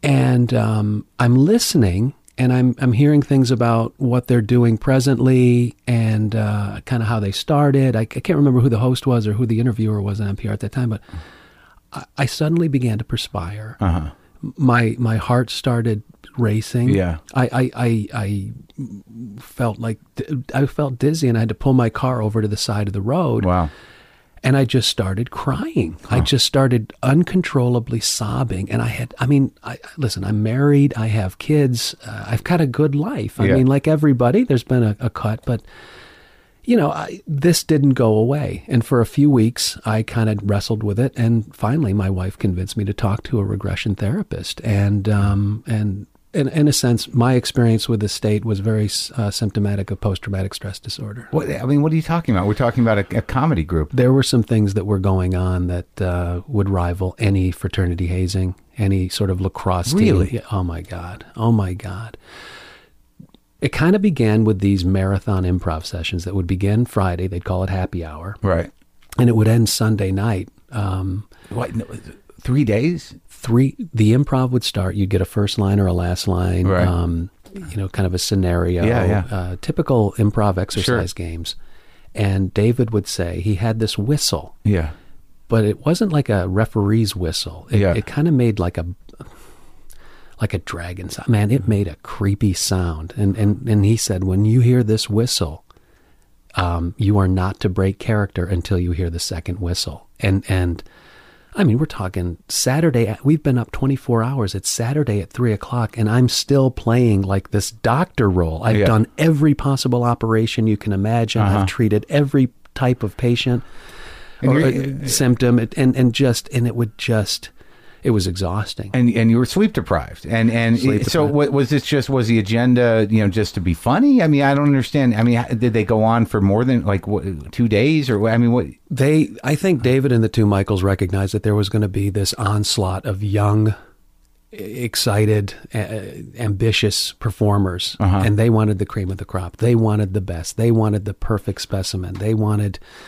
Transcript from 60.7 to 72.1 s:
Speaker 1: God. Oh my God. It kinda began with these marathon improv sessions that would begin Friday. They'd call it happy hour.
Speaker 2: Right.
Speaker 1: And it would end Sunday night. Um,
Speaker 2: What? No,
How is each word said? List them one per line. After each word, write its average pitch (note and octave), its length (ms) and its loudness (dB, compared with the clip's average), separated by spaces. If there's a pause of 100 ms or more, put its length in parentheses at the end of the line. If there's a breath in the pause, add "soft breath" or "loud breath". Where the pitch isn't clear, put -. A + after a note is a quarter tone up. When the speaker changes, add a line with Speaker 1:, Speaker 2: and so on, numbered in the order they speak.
Speaker 1:
God. F2 420 -14 (100)
Oh A#2 160 0
my G2 220 0
God. F#2+ 420 -12 (1400 loud breath)
It C3 120 -4
kinda F3+ 260 2
began A#2 460 2
with G#2+ 160 2
these G2 260 2
marathon F#2+ 600 0
improv E2+ 380 -2
sessions E2+ 420 -6
that F#2 100 -6
would F2+ 100 -2
begin G2 400 0
Friday. F#2 400 -2
They'd F2+ 180 -6
call F#2 200 -2
it F#2 80 -4
happy F#2 340 -4
hour. D#2+ 380 -14
Speaker 2:
Right. E2+ 260 0 (480)
Speaker 1:
And A#2+ 120 6
it A2+ 60 4
would G#2+ 120 4
end A2+ 200 4
Sunday G2+ 440 0
night. G2 380 -2 (220)
Um, F#2+ 560 -4 (220 loud breath)
Speaker 2:
What? A2+ 260 -8
No, A2+ 100 -6 (540)